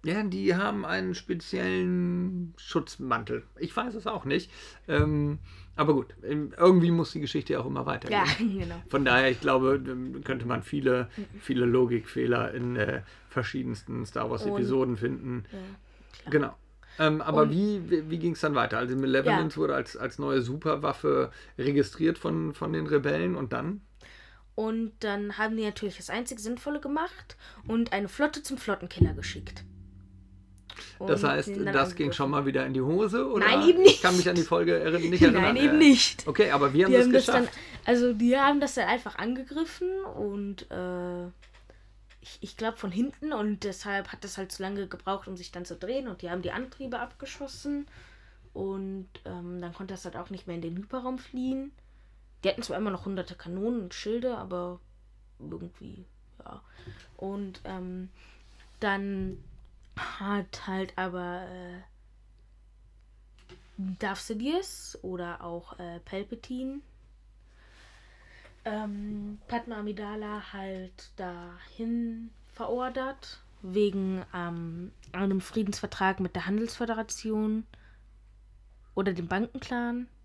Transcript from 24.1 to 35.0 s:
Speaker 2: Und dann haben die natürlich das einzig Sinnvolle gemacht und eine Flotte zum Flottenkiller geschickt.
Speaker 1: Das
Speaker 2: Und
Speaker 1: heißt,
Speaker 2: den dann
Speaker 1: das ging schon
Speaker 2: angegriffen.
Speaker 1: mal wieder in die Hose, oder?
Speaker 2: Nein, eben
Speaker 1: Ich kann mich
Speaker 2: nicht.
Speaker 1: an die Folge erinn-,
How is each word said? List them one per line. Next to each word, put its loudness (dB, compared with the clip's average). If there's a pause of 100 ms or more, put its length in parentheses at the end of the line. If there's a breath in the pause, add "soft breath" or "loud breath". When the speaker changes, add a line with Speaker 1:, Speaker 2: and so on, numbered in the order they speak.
Speaker 2:
Und -2
dann -4
haben 0
die -2
natürlich -4
das -14
einzig -6
Sinnvolle -6
gemacht -6 (300 loud breath)
und 0
eine -2
Flotte -2
zum -6
Flottenkiller 2
geschickt. -10 (1400 loud breath)
Speaker 1:
Das 2
Speaker 2:
Und 4
Speaker 1:
heißt, 0
Speaker 2:
den -2
dann 0
Speaker 1:
das 4
ging 0
schon 0
Speaker 2:
angegriffen. 0
Speaker 1:
mal 2
wieder 0
in -4
die 2
Hose, 2
oder? 4
Speaker 2:
Nein, 8
eben 10
Speaker 1:
Ich 12
kann 6
mich 4
Speaker 2:
nicht. 6
Speaker 1:
an 2
die 4
Folge 4
erinn-, 2